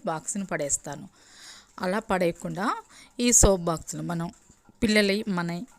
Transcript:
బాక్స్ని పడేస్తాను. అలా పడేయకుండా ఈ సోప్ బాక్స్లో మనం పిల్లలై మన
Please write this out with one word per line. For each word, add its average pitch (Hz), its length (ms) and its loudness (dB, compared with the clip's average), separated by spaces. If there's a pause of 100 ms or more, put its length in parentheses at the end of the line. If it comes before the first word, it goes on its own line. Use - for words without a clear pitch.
బాక్స్ని 180 400 -4
పడేస్తాను. 147 640 -4 (680)
అలా 185 200 0
పడేయకుండా 185 760 -2 (440)
ఈ 247 120 4
సోప్ 196 300 6
బాక్స్లో 160 400 -4
మనం 170 300 -6 (520)
పిల్లలై 214 440 4
మన 175 360 -2 (160)